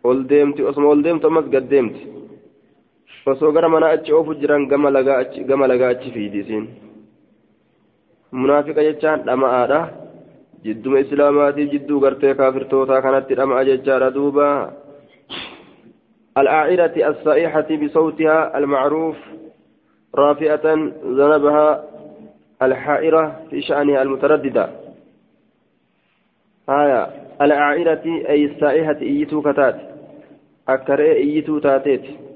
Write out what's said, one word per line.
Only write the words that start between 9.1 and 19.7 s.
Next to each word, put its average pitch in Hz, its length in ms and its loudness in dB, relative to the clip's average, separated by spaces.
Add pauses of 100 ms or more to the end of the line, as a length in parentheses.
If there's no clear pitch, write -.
dhama'aadha. 127 540 0 (840)
Jidduma 113 360 -2
Islaamaatii, 143 760 0
jidduu 143 260 -4
gartee 135 360 2
kaafirtootaa 131 640 0
kanatti 135 340 0
dhama'a 135 300 0
jechaadha 131 480 0
duuba. 143 360 0 (1900)
الأعيرة 160 580 2 (140)
الصائحة 151 600 0
بصوتها 156 880 0
المعروف 143 600 -2 (1000)